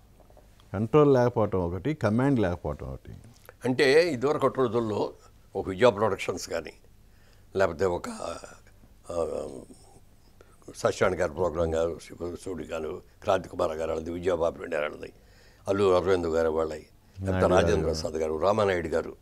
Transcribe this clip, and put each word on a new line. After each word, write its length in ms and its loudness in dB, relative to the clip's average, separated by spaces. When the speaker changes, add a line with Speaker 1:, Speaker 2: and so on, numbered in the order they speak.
Speaker 1:
కంట్రోల్ 400 6
లేకపోవటం 460 2
ఒకటి, 340 -2
కమాండ్ 460 2
లేకపోవటం 480 -2
ఒకటి. 280 -14
Speaker 2:
అంటే 480 4
ఇదివరకటి 440 0
రోజుల్లో 560 0
ఒక 140 -4
విజయ 200 4
ప్రొడక్షన్స్ 600 0
కానీ, 240 -6
లేకపోతే 300 2
ఒక, 240 -2
ఆ, 360 -4
సత్యనారాయణ 440 2
గారి 100 0
ప్రోగ్రామ్ 420 0
గారు, 340 0
శివ-, 280 -10
సూడి 180 -8
గారు, 380 -8
క్రాంతి 260 -2
కుమార్ 220 -2
గారు 200 -4
వాళ్ళది, 200 -6
విజయబాబు 480 -2
రెడ్డి 160 -8
గారు 140 -2
వాళ్ళది, 240 -14
అల్లు 280 4
అరవింద్ 320 2
గారు 220 2
వాళ్ళవి, 300 -2
లేకపోతే 520 -10
Speaker 1:
నాయుడు 220 2
గారు. 120 6
Speaker 2:
రాజేంద్ర 200 2
ప్రసాద్ 280 -4
గారు, 240 -2
రామానాయుడు 500 2
గారు, 340 -4